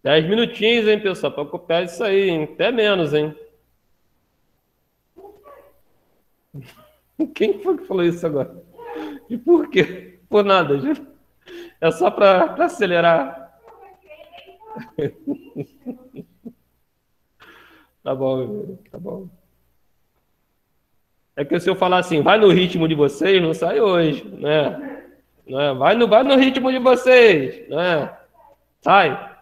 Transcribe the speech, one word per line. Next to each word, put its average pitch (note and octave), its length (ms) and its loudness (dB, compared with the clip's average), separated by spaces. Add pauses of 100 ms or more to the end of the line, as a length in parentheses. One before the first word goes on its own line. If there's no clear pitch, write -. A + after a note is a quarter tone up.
Dez D#3 240 2
minutinhos, A3 600 0
hein, G#3 120 2
pessoal, F#3 320 -4
pra D3 140 -8
copiar E3+ 380 -4
isso F3+ 200 -10
aí, G3 260 0
hein? D#3+ 140 -2
Até E3+ 280 -4
menos, G3 420 0
hein? D3+ 220 -2 (3250)
<laughs> - 840 -12
Quem G4+ 260 -2
foi F4 160 -4
que - 80 -14
falou F#3 180 -2
isso E3+ 220 -2
agora? C#3+ 380 -6 (680)
E A#3 80 -8
por D#4+ 320 2
quê? - 500 -4 (100)
Por G#3 140 2
nada, E3+ 360 2
juro. C#4 280 -6 (720)
É E3 120 0
só F4 200 -2
pra, F#3 380 2
pra D#4 160 -2
acelerar. E3+ 920 -2 (1400)
<laughs> - 1600 -14 (1500)
Tá C3+ 120 -6
bom, C3 640 -6 (140)
tá - 60 -20
bom. F3+ 320 -14 (2000)
É C#3+ 100 -6
que E3 140 -2
se G3 100 -2
eu F3+ 60 0
falar F3+ 240 2
assim, F3 220 -2
"Vai G3 180 4
no G#3 100 8
ritmo F3 380 2
de D#3+ 80 0
vocês", F3 460 2
não D#3+ 120 0
sai E3 260 -2
hoje, E3+ 480 0
né? - 760 -4 (420)
Né? C#3 300 -4
"Vai D3+ 200 2
no, A#3+ 120 2
vai A3 160 6
no C4+ 120 2
ritmo C4 360 2
de C4 80 -2
vocês", A#3+ 880 4
né? D#3 480 -2 (640)
Sai. E3 500 2 (100)